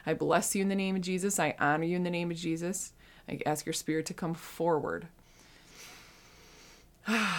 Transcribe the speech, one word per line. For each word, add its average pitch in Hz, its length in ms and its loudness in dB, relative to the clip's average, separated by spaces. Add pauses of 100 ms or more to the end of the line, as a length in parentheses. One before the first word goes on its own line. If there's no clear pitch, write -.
I 160 80 2
bless 156 400 2
you 196 80 2
in 196 60 2
the 196 80 2
name 190 200 0
of 185 60 -2
Jesus. 185 360 0
I 151 200 2
honor 151 260 4
you 175 120 0
in 180 80 2
the 175 60 0
name 170 200 0
of 170 60 -4
Jesus. 170 560 -4 (360)
I - 160 -4
ask 151 220 0
your 160 60 -2
spirit 160 340 -2
to 175 80 -6
come 165 200 -2
forward. 165 760 0
<sighs> - 60 -20 (2250)